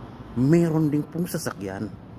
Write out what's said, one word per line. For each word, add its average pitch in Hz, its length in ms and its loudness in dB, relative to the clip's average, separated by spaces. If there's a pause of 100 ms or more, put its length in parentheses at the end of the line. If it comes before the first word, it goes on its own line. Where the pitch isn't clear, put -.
(360)
meron 156 560 4
din 147 160 2
pong 170 160 -4
sasakyan. 104 640 -6 (320)